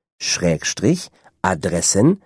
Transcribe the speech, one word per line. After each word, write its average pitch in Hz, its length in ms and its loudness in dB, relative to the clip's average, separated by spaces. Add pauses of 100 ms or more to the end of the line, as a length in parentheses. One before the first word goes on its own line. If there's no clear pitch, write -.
(200)
schrägstrich - 920 -2 (320)
adressen 92 840 0